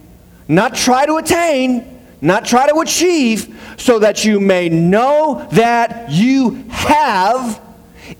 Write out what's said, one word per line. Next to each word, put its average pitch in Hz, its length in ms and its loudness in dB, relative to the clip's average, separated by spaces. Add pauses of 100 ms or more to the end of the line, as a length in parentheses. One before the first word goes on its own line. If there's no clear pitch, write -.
(480)
not 196 280 0
try 254 300 2
to 311 120 0
attain, 302 680 -2 (380)
not 196 240 0
try 254 220 2
to 302 120 2
achieve, 311 680 0 (300)
"so 233 220 2
that 208 240 0
you 214 160 2
may 185 300 2
know 240 720 2 (100)
that 233 580 0
you 240 600 0
have 240 920 0 (600)